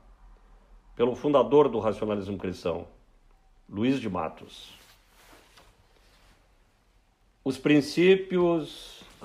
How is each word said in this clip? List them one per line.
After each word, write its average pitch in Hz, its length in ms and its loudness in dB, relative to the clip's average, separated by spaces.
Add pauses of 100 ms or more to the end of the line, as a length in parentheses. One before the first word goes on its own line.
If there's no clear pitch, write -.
(960)
pelo 120 200 -2
fundador 139 540 4
do 117 80 -4
racionalismo 104 580 -4
cristão, 87 520 -6 (840)
Luiz 123 300 -2
de 110 100 -6
Matos. - 640 -10 (2750)
Os 131 160 -6
princípios 170 1500 0 (200)